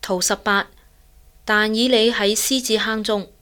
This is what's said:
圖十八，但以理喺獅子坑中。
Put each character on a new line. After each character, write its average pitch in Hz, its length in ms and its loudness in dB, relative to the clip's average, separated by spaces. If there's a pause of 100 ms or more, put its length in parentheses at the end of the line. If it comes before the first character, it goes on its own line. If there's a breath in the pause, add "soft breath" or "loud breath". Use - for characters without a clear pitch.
圖 185 100 -2
十 196 180 0
八， 202 300 -2 (760 soft breath)
但 214 300 0
以 233 120 2
理 233 240 4
喺 214 240 0
獅 262 280 -2
子 220 160 0
坑 220 240 -4
中。 208 280 -4 (100)